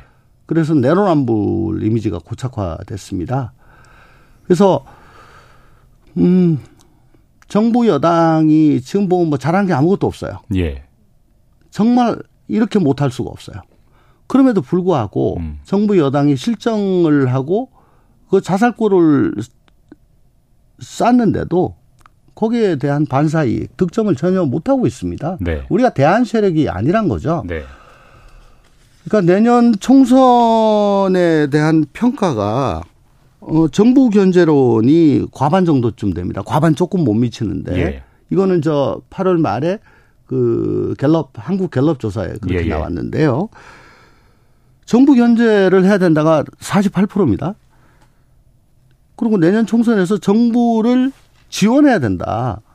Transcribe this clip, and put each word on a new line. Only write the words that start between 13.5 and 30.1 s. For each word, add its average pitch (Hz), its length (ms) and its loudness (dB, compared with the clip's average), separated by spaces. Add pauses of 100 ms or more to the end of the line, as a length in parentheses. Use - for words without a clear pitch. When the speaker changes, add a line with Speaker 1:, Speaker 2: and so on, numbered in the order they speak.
Speaker 1:
그럼에도 254 360 2
불구하고 131 760 -2
Speaker 2:
음. 78 260 -10
Speaker 1:
정부 202 340 0
여당이 143 380 0
실정을 180 960 0
하고 165 380 -4 (600)
그 196 100 2
자살골을 185 920 0 (1500)
쌓는데도 180 960 0 (580)
거기에 220 420 0
대한 143 300 -2
반사이익, 143 720 -2
득점을 190 400 -2
전혀 185 280 -2
못하고 190 420 -2
있습니다. 98 540 -6
Speaker 2:
네. 82 280 -4
Speaker 1:
우리가 240 220 0
대한 180 340 2
세력이 185 440 0
아니란 151 400 -2
거죠. 123 380 -4
Speaker 2:
네. 82 160 -8 (1400)
Speaker 1:
그러니까 180 280 2
내년 233 460 4
총선에 220 1700 2